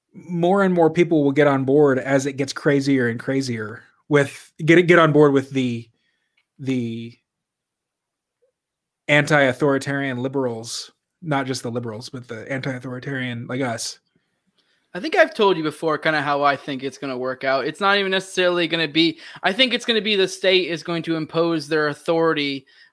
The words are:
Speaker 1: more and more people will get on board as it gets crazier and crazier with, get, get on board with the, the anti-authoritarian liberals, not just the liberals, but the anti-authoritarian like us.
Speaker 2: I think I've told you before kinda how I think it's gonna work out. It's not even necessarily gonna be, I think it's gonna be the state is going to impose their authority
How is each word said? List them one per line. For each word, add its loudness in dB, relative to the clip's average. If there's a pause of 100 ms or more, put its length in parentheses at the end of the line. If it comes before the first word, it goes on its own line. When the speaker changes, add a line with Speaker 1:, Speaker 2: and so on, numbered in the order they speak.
(140)
Speaker 1:
more 0
and 2
more 4
people 2
will 2
get 4
on 2
board 4
as 0
it -6
gets -6
crazier 2
and -6
crazier -6 (260)
with, 0 (120)
get, 6
get 8
on 6
board 6
with 0
the, -4 (720)
the -6 (1900)
anti-authoritarian 2
liberals, -6 (320)
not -4
just -6
the -8
liberals, -8
but -16
the -12
anti-authoritarian -8
like -6
us. -6 (960)
Speaker 2:
I -10
think -6
I've 4
told 2
you -4
before -4
kinda -2
how -2
I 2
think -10
it's -8
gonna -8
work -6
out. 0
It's -8
not 2
even -2
necessarily 0
gonna -2
be, 0 (220)
I 0
think 0
it's -4
gonna 0
be -2
the 2
state 2
is -6
going -4
to -2
impose -2
their 0
authority -2 (260)